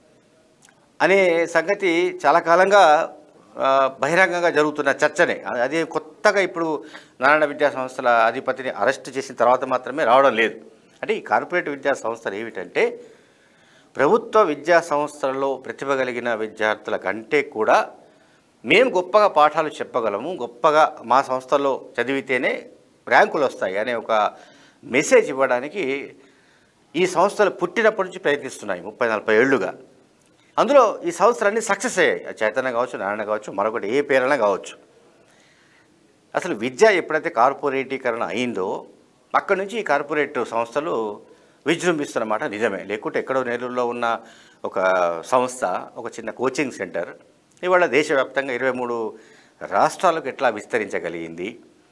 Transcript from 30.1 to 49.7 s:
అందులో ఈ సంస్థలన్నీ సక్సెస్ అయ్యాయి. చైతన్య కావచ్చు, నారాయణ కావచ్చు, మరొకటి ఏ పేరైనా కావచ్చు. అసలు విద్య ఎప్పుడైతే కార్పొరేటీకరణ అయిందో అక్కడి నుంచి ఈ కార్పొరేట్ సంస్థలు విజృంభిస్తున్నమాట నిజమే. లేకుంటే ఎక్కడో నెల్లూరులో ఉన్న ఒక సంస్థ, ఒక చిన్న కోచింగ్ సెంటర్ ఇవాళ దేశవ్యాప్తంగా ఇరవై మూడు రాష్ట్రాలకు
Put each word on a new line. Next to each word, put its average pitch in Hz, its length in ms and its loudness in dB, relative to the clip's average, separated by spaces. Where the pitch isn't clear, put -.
అందులో 226 460 4
ఈ 170 60 -4
సంస్థలన్నీ 214 500 2
సక్సెస్ 202 380 -4
అయ్యాయి. 104 280 0
చైతన్య 123 300 -2
కావచ్చు, 117 260 -4
నారాయణ 104 240 -4
కావచ్చు, 107 300 -6
మరొకటి 104 360 -2
ఏ 127 120 0
పేరైనా 139 360 2
కావచ్చు. 101 420 -2
అసలు 165 200 -4
విద్య 127 420 2
ఎప్పుడైతే 156 340 -2
కార్పొరేటీకరణ 131 920 -2
అయిందో 104 640 -4
అక్కడి 196 260 0
నుంచి 202 180 -8
ఈ 208 40 -4
కార్పొరేట్ 143 640 -2
సంస్థలు 113 760 -4
విజృంభిస్తున్నమాట 143 800 -2
నిజమే. 104 400 -4
లేకుంటే 110 340 -6
ఎక్కడో 131 240 -2
నెల్లూరులో 123 440 -4
ఉన్న 120 340 -4
ఒక 101 140 -6
సంస్థ, 123 420 -2
ఒక 120 100 -12
చిన్న 110 240 -12
కోచింగ్ 127 420 -2
సెంటర్ 87 360 -8
ఇవాళ 180 240 4
దేశవ్యాప్తంగా 139 640 0
ఇరవై 127 180 -2
మూడు 120 480 -4
రాష్ట్రాలకు 151 640 0